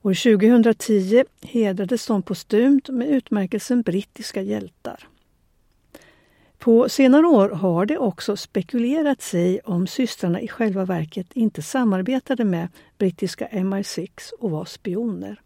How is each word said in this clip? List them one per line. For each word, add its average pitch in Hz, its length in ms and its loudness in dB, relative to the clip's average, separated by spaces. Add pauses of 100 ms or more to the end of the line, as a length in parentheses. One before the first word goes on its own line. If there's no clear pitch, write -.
År 196 120 0
tjugohundratio 220 1080 4 (180)
hedrades 208 680 -2
de 202 140 0
postumt 240 680 2
med 254 180 -4
utmärkelsen 233 720 -2
Brittiska 202 600 -6
hjältar. 202 680 -10 (1500)
På 240 320 4
senare 277 380 6
år 208 220 6
har 180 360 0
det 302 120 -2
också 208 400 -4
spekulerats 262 960 -2
i 180 320 0
om 180 220 -2
systrarna 190 540 -4
i 226 60 -10
själva 196 380 -4
verket 175 480 -6
inte 220 280 -2
samarbetade 240 840 -2
med 175 240 -2 (300)
brittiska 190 500 -4
M 190 260 -4
I 202 100 -4
six - 560 -12
och 208 120 -6
var 156 140 -6
spioner. 196 800 -8